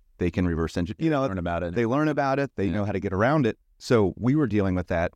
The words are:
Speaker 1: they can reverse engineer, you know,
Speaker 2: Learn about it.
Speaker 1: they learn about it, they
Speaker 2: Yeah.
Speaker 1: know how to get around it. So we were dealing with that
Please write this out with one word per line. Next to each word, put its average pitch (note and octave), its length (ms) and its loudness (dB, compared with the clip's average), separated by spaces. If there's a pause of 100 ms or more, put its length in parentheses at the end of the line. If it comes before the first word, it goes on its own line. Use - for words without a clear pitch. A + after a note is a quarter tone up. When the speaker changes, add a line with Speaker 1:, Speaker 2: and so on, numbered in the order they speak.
(200)
Speaker 1:
they F2+ 120 0
can F2+ 160 0
reverse E2 300 -2
engineer, F2 220 -4
you D#3+ 100 0
know, C#3 140 0
Speaker 2:
Learn F#2+ 140 -4
about E2+ 260 -4
it. F2 120 -6
Speaker 1:
they A#2+ 100 2
learn C#3+ 220 0
about C#3 320 0
it, C#3 160 -2
they G2 100 -2
Speaker 2:
Yeah. F2 80 0
Speaker 1:
know G2+ 120 -2
how G2+ 60 -4
to G2 80 -2
get F#2+ 140 -4
around B2+ 320 2
it. A2 120 0 (220)
So G#2+ 380 2
we B2+ 180 2
were D3+ 120 2
dealing G2 280 0
with F2+ 120 -4
that F2 280 -2